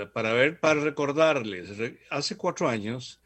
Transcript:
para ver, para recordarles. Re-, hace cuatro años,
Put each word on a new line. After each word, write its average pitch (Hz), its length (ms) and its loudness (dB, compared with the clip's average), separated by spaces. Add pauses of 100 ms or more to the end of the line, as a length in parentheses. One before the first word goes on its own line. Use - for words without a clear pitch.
(140)
para 110 180 0
ver, 139 260 4
para 156 220 4
recordarles. 139 960 0
Re-, 113 220 -6 (120)
hace 147 280 -4
cuatro 175 280 -2
años, 120 600 -4